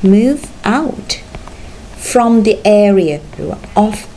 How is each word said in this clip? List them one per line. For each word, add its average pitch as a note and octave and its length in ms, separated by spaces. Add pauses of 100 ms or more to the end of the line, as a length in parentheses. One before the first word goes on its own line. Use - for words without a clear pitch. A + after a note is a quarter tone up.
(160)
move C4 260 (360)
out - 320 (1000)
from A#3 200 (160)
the A3 80 (300)
area F#3 300 (180)
ห - 40
รื - 60
อ D3 60
ว่ - 80
า - 20 (260)
of G#3+ 100 (220)